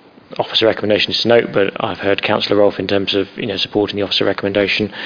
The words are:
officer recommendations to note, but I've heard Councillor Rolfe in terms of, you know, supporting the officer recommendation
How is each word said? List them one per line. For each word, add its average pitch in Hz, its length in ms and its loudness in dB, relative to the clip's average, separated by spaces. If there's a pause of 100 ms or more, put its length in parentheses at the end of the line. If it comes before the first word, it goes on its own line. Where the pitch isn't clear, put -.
(380)
officer - 280 0
recommendations 104 560 0
to 110 60 -2
note, 117 240 4
but 98 200 0 (100)
I've 101 180 -6
heard 98 200 0
Councillor 104 380 0
Rolfe 101 220 2
in 95 80 -4
terms 101 260 0
of, 98 220 0
you 104 100 -6
know, 98 100 -4
supporting 101 400 -2
the 101 60 -2
officer 98 220 0
recommendation 101 680 0 (140)